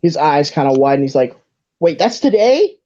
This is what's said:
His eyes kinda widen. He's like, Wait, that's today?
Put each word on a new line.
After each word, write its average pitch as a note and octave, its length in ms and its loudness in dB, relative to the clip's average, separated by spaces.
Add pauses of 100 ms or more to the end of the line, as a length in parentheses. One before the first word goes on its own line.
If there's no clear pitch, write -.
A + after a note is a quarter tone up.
His E3+ 140 -2
eyes D3 340 0
kinda C#3 220 -2
widen. C#3 320 2
He's C3+ 100 -6
like, B2+ 220 -2 (440)
Wait, E3+ 180 0
that's A#3 220 -2
today? C4 640 0